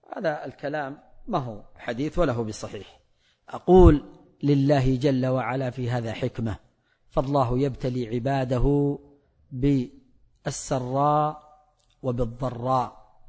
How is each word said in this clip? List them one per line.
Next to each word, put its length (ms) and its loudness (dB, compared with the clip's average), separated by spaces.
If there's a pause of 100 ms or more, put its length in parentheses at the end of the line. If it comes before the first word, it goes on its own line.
(160)
هذا 280 -6
الكلام 540 -8 (280)
ما 120 -2
هو 240 -8 (140)
حديث 420 -6
ولا 140 2
هو 120 -4
بصحيح. 560 -12 (480)
أقول: 560 8 (380)
لله 540 2
جل 300 0
وعلا 440 -4
في 200 -6
هذا 220 -4
حكمة، 440 -6 (520)
فالله 500 0
يبتلي 560 -4
عباده 840 0 (520)
بالسراء 2000 -2 (520)
وبالضراء 1300 -4